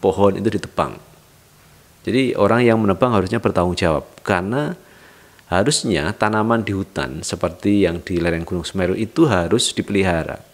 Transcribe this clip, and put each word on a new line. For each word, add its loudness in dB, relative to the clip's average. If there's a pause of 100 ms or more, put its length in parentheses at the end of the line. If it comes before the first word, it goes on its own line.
pohon 4
itu 0
ditebang? -6 (1040)
Jadi, 0
orang 4
yang 6
menebang 2
harusnya 0
bertanggung 0
jawab, 0 (160)
karena -2 (720)
harusnya 0
tanaman 0
di -4
hutan -6
seperti 0
yang -4
di -4
lereng -2
Gunung -6
Semeru -2
itu 0
harus 0
dipelihara. -2 (160)